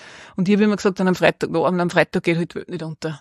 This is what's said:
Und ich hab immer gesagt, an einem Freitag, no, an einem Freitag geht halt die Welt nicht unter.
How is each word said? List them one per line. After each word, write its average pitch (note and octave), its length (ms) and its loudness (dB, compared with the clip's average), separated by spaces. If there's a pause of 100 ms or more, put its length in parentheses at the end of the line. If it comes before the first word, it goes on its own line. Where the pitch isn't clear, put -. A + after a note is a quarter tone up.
(340)
Und F#3 140 -2
ich G#3 80 4
hab G3+ 60 4
immer G#3 140 4
gesagt, G3 240 -2
an F#3+ 60 2
einem - 80 2
Freitag, - 360 0
no, D#3+ 140 0
an F3+ 160 0
einem F3 100 -2
Freitag E3+ 340 0
geht E3+ 120 0
halt E3+ 160 -4
die - 40 -16
Welt - 140 -10
nicht F3 120 -10
unter. D#3+ 380 -10